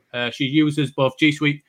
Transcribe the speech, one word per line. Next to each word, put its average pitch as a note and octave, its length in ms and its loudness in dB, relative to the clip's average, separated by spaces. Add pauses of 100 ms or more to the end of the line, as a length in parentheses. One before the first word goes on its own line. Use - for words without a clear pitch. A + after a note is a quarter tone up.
(140)
Uh, A#2+ 160 -4
she C3 140 -6
uses D3 480 0
both C3 260 0
G D3+ 140 4
Suite D3 380 -2